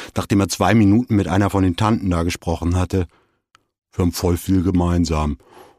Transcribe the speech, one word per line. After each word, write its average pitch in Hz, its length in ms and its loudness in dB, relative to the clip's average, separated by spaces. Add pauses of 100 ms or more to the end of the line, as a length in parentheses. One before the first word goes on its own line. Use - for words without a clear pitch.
(160)
nachdem 98 240 0
er 98 80 0
zwei 98 260 2
Minuten 113 400 4
mit 95 140 0
einer 98 200 0
von 95 140 0
den 92 140 0
Tanten 107 340 0
da 85 140 0
gesprochen 85 500 -4
hatte. 90 320 -2 (880)
„Wir 95 80 -2
haben 90 80 0
voll 87 260 -2
viel 95 280 0
gemeinsam. 87 760 0 (400)